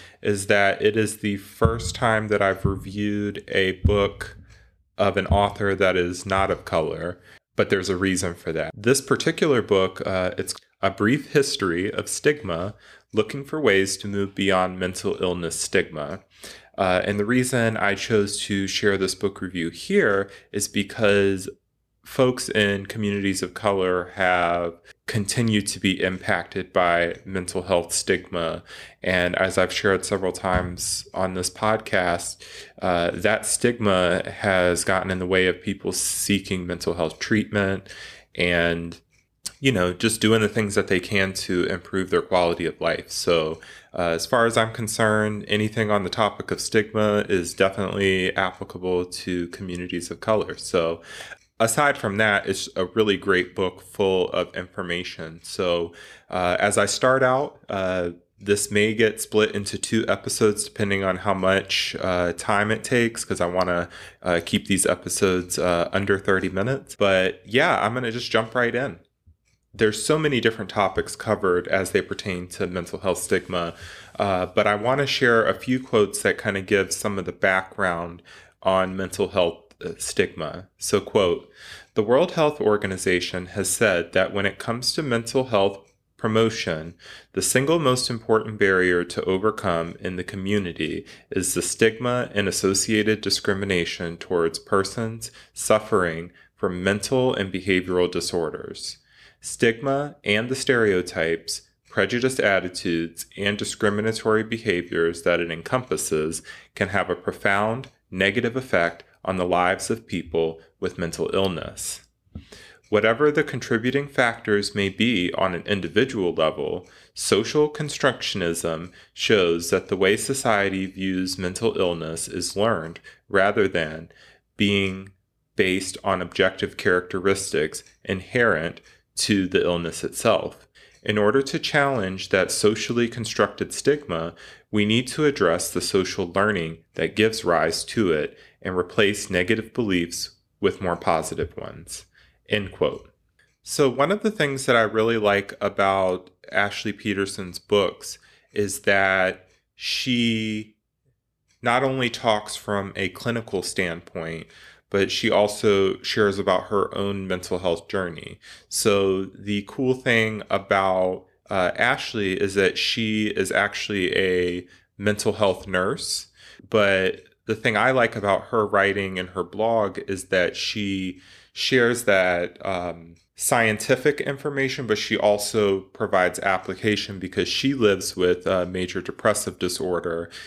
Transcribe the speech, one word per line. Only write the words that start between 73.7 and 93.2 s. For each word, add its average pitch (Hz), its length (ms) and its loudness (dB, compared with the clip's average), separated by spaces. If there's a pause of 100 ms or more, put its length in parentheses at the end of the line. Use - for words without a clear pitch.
uh, 95 260 0
but 101 220 2
I 104 80 4
wanna 127 320 0
share 117 400 4
a - 80 2
few 127 260 -2
quotes 104 400 2
that 98 160 2
kinda 95 240 -2
give 95 320 2
some 101 260 -4
of 90 60 -4
the 90 80 -6
background 87 920 -2 (400)
on 95 320 2
mental 95 340 -2
health, 90 340 2 (220)
uh, 87 140 -6
stigma. 82 720 -4 (100)
So, 101 240 0
quote, 90 480 0 (420)
"The 110 100 0
World 135 280 2
Health 151 320 0
Organization 95 840 0
has 98 200 -4
said 90 440 2
that 92 200 2
when 101 140 -2
it 98 120 -4
comes 120 360 -4
to 165 80 -2
mental 127 460 -2
health 101 440 0 (240)
promotion, 107 800 0 (400)
the 92 80 -2
single 139 360 2
most 127 300 2
important 110 500 0
barrier 92 460 4
to - 200 -6
overcome 92 760 0
in 92 160 -6
the 87 80 -6
community 95 800 -4 (260)
is - 220 -2
the - 80 -2
stigma 123 720 0
and 101 160 0
associated 104 720 2